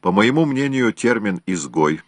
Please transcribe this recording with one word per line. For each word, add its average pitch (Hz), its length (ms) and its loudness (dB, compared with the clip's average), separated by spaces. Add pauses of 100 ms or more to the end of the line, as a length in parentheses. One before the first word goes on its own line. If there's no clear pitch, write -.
По 90 100 0
моему 123 340 4
мнению, 135 480 -2
термин 107 540 -2
«изгой» 80 600 -2